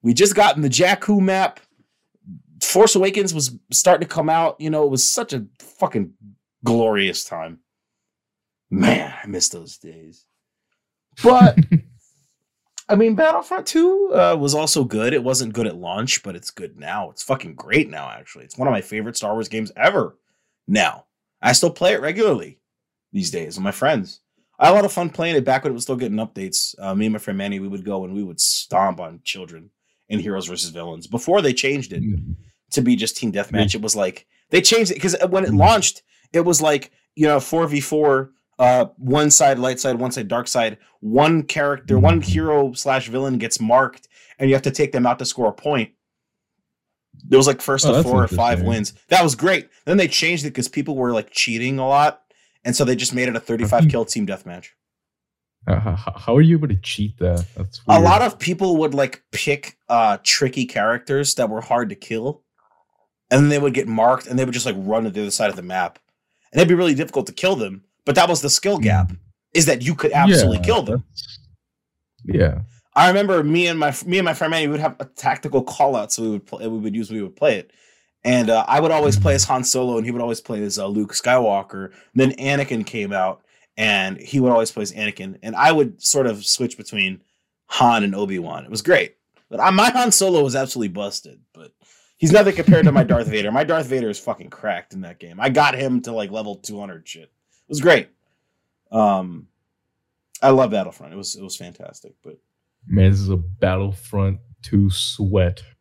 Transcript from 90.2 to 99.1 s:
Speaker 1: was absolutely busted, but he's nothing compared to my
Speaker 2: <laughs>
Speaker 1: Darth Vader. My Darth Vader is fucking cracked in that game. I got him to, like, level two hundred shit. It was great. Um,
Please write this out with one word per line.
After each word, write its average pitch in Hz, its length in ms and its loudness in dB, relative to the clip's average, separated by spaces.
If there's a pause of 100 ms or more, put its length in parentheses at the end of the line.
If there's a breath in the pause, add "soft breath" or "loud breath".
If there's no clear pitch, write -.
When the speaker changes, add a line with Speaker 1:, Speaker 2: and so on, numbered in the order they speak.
Speaker 1:
was 131 140 0
absolutely 131 380 -4
busted, 101 460 -12 (120)
but - 200 -20 (440 soft breath)
he's 160 160 2
nothing 196 220 6
compared 165 320 6
to 151 60 6
my - 120 4
Speaker 2:
<laughs> - 80 0
Speaker 1:
Darth 120 160 0
Vader. 107 240 -2
My 139 120 0
Darth 160 240 -2
Vader 123 200 -2
is 104 100 -8
fucking 92 300 -10
cracked 92 460 -10
in 95 80 -12
that 87 180 -18
game. 87 180 -20
I 131 120 0
got 139 260 4
him 127 240 -2
to, 120 120 -12
like, 104 180 -6
level 104 260 -8
two 104 240 -14
hundred 92 260 -16
shit. 82 180 -20
It - 440 -20
was 147 140 -6
great. 156 260 6 (840)
Um, 92 580 0 (920)